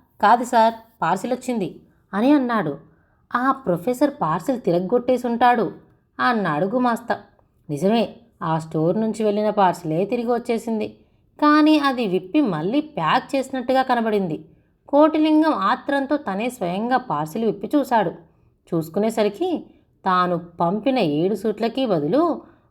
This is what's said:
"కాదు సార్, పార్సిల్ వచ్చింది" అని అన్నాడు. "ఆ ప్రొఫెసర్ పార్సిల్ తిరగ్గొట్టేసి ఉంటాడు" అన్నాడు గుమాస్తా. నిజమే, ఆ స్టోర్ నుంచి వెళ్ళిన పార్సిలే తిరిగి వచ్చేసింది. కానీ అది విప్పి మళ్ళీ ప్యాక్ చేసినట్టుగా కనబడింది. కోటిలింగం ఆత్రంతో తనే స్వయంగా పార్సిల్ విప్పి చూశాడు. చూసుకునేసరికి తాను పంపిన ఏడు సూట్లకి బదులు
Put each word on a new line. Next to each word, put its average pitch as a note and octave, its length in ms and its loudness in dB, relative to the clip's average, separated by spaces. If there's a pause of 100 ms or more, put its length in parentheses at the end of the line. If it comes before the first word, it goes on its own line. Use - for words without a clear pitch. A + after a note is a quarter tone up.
(220)
"కాదు A#3 220 4
సార్, A3+ 300 2 (280)
పార్సిల్ G3 300 -2
వచ్చింది" A#3+ 480 -6 (340)
అని A#3+ 180 2
అన్నాడు. A3+ 460 0 (560)
"ఆ B3+ 180 0
ప్రొఫెసర్ B3 580 -2 (120)
పార్సిల్ F3+ 380 -2
తిరగ్గొట్టేసి A#3+ 640 0
ఉంటాడు" A#3+ 460 2 (480)
అన్నాడు G3 460 0
గుమాస్తా. A#3 520 -2 (520)
నిజమే, F#3+ 460 0 (260)
ఆ D#3+ 160 -2
స్టోర్ E3 420 -2
నుంచి A3 240 -4
వెళ్ళిన G#3+ 260 0
పార్సిలే F3+ 540 0
తిరిగి A#3+ 280 -2
వచ్చేసింది. A3+ 560 -4 (540)
కానీ D4+ 360 6
అది C4 280 0
విప్పి F#3 340 0
మళ్ళీ G3+ 400 0
ప్యాక్ F#3 560 -2
చేసినట్టుగా C4 460 -2
కనబడింది. A3 640 -2 (440)
కోటిలింగం D#4 640 4
ఆత్రంతో C4 640 0
తనే G#3+ 320 -4
స్వయంగా A3 480 -2
పార్సిల్ D#3+ 480 -4
విప్పి G#3+ 320 -2
చూశాడు. A#3 340 2 (640)
చూసుకునేసరికి G#3+ 920 -2 (400)
తాను F3+ 320 0
పంపిన G#3 600 -2
ఏడు E3+ 360 0
సూట్లకి A3+ 520 -2
బదులు G#3+ 560 0 (280)